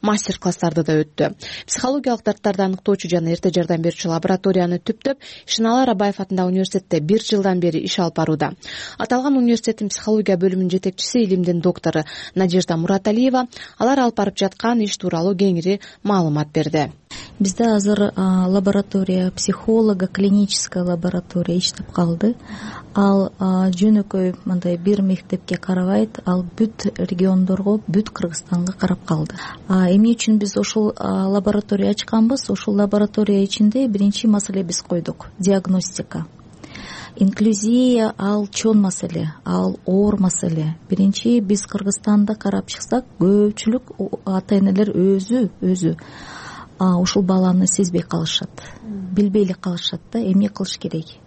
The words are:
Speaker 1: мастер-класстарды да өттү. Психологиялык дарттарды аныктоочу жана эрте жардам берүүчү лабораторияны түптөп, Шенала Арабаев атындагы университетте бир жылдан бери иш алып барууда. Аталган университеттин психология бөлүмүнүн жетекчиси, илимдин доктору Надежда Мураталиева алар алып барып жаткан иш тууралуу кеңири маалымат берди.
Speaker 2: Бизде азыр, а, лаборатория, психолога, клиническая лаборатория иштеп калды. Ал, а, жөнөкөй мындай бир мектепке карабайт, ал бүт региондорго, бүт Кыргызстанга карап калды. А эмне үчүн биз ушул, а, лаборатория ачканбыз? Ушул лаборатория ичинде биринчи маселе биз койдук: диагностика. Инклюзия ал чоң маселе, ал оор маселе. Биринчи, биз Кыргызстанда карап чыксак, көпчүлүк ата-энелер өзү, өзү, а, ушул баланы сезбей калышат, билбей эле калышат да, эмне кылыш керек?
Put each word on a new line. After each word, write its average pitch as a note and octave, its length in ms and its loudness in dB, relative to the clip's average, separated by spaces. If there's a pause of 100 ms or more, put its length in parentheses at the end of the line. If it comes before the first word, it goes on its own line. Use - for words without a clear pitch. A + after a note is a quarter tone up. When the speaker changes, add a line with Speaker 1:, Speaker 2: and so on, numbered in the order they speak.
Speaker 1:
мастер-класстарды F3+ 840 -2
да D#3 180 0
өттү. D#3 320 -2 (320)
Психологиялык B3+ 580 -2
дарттарды G3+ 380 -2
аныктоочу F#3+ 460 -2
жана E3 220 0
эрте E3+ 220 0
жардам E3+ 300 0
берүүчү E3+ 260 -2
лабораторияны F3+ 720 0
түптөп, C4+ 400 -4 (260)
Шенала A#3 360 2
Арабаев G3+ 380 0
атындагы F#3 280 0
университетте F#3 520 0
бир F#3+ 200 2
жылдан G3 400 0
бери E3 240 0
иш - 140 -4
алып E3+ 180 -2
барууда. D#3 380 0 (420)
Аталган B3+ 400 0
университеттин A3+ 540 0
психология G#3+ 460 0
бөлүмүнүн F#3 340 0
жетекчиси, F#3+ 540 -2
илимдин F3+ 360 2
доктору E3 440 0 (300)
Надежда F3+ 420 2
Мураталиева G#3+ 680 0 (320)
алар C4 200 2
алып A#3+ 180 0
барып G3+ 220 -2
жаткан A3+ 420 0
иш G#3 160 -2
тууралуу F3 380 0
кеңири F#3 460 2 (220)
маалымат D#3 500 0
берди. D#3 340 0 (520)
Speaker 2:
Бизде G3 260 0
азыр, G#3 520 2
а, F#3 320 2
лаборатория, F#3+ 840 0
психолога, G#3 760 0
клиническая G3 760 0
лаборатория F3 760 -2
иштеп - 340 -8
калды. F3 420 0 (600)
Ал, G3 440 2
а, F#3 320 2
жөнөкөй F#3+ 640 2 (100)
мындай F3+ 320 -2
бир G3 260 0
мектепке F#3 540 -2
карабайт, F#3+ 680 0
ал F3+ 200 0
бүт G#3+ 420 -4 (100)
региондорго, F#3 880 0
бүт G#3+ 240 0
Кыргызстанга F3+ 640 -4
карап F#3 320 -4
калды. D#3 300 -4 (340)
А F#3 220 4
эмне G#3+ 240 6
үчүн A3 240 2
биз G3+ 180 -2
ушул, G#3 400 0
а, F#3+ 320 -2
лаборатория G3+ 640 0
ачканбыз? A3+ 600 0
Ушул G3+ 260 -2
лаборатория G#3 680 2
ичинде G#3+ 420 2
биринчи G3+ 400 0
маселе G3+ 360 0
биз E3+ 200 -6
койдук: - 460 -6 (100)
диагностика. F#3 880 0 (880)
Инклюзия A3 1040 2
ал G#3 280 0
чоң A3 280 0
маселе, E3+ 580 0 (120)
ал F#3 420 -2
оор G3+ 340 2
маселе. E3 560 0 (120)
Биринчи, G3 520 2
биз G3+ 260 -2
Кыргызстанда G#3 680 0
карап G3 340 -4
чыксак, - 360 -4 (140)
көпчүлүк G#3 720 2 (320)
ата-энелер G3 680 2
өзү, F#3+ 580 2 (120)
өзү, F3+ 340 0 (800)
а, F#3 200 2
ушул F#3 240 2
баланы F#3 440 2
сезбей F3 360 0
калышат, - 480 -4 (340)
билбей G3+ 600 0
эле F#3 100 -2
калышат F3 480 -6 (100)
да, A3+ 80 -2
эмне G3+ 280 2
кылыш - 300 -6
керек? D#3+ 280 -6 (200)